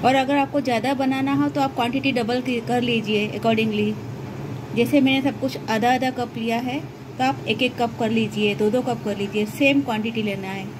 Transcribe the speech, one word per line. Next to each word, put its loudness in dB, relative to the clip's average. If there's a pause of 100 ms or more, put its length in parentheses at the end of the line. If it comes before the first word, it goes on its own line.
और 6
अगर 2
आपको 2
ज़्यादा 0
बनाना 0
हो 2
तो -2
आप 0
quantity 0
double 0
की-, -2
कर 2
लीजिए 0
accordingly। 2 (840)
जैसे 4
मैंने 4
सब 0
कुछ -2 (140)
आधा 2
आधा 0
cup -6
लिया -2
है -4 (400)
तो 2
आप 0
एक 0
एक 0
cup 0
कर 0
लीजिए, 2
दो 2
दो 2
cup -4
कर -2
लीजिए, -2
same 4
quantity -2
लेना -4
है। -8 (140)